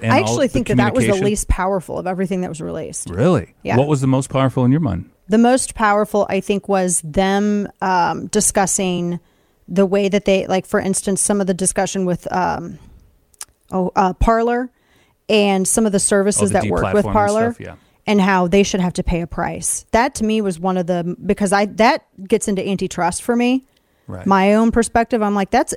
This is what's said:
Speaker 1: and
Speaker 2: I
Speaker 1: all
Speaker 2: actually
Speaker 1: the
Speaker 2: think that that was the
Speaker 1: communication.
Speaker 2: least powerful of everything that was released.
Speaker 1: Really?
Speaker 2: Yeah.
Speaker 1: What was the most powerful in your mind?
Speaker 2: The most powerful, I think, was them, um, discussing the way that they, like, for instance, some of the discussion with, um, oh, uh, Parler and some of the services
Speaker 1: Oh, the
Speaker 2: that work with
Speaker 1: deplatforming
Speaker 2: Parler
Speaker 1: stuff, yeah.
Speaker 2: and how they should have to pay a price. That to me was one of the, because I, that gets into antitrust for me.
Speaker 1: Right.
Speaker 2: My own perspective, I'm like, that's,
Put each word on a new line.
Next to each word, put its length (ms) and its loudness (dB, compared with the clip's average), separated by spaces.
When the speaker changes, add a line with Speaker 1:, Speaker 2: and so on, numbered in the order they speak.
Speaker 1:
and 100 0
Speaker 2:
I 60 4
Speaker 1:
all 60 2
Speaker 2:
actually 240 0
Speaker 1:
the 40 -4
Speaker 2:
think 160 -2
that 100 0
that 160 2
was 100 2
the 80 2
Speaker 1:
communication. 120 0
Speaker 2:
least 240 -2
powerful 480 -2
of 100 -8
everything 360 -2
that 60 -4
was 120 -10
released. 480 -10
Speaker 1:
Really? 540 0
Speaker 2:
Yeah. 140 -2
Speaker 1:
What 100 4
was 140 0
the 80 0
most 220 0
powerful 340 2
in 80 4
your 80 2
mind? 300 -4
Speaker 2:
The 100 2
most 360 2
powerful, 540 2
I 120 -2
think, 280 -4
was 340 0
them, 640 0
um, 460 0
discussing 920 -2
the 180 2
way 220 0
that 160 0
they, 240 2
like, 180 -2
for 140 0
instance, 400 -2
some 200 0
of 60 -2
the 80 0
discussion 500 -2
with, 280 -4
um, 480 -4
oh, 240 -2
uh, 200 2
Parler 540 2
and 400 2
some 180 2
of 60 0
the 80 2
services 420 2
Speaker 1:
Oh, 40 2
the 80 0
Speaker 2:
that 160 0
work 220 0
with 140 2
Speaker 1:
deplatforming 60 -2
Speaker 2:
Parler 400 2
Speaker 1:
stuff, 80 -16
yeah. 160 -14
Speaker 2:
and 160 2
how 280 2
they 160 4
should 160 -2
have 140 -2
to 100 -4
pay 160 0
a 80 -6
price. 640 -6
That 240 2
to 80 -4
me 160 0
was 180 -4
one 180 -2
of 120 -2
the, 360 -4
because 280 0
I, 140 2
that 380 2
gets 220 0
into 180 -2
antitrust 560 -4
for 140 -2
me. 280 0
Speaker 1:
Right. 180 -10
Speaker 2:
My 280 2
own 180 4
perspective, 500 0
I'm 140 -2
like, 140 -2
that's, 260 0